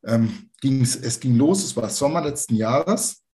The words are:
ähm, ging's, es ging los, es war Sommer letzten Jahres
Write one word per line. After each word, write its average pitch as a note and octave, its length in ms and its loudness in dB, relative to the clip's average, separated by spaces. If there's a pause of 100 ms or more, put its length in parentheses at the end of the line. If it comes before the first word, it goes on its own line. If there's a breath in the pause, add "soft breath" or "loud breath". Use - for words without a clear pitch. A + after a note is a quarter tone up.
ähm, A2+ 440 0 (120)
ging's, C3+ 340 2
es A#2+ 240 -6
ging B2+ 160 2
los, E3 260 4
es - 140 -6
war A2+ 140 -4
Sommer D3+ 320 -2
letzten C#3+ 320 -4
Jahres C3 680 0 (100)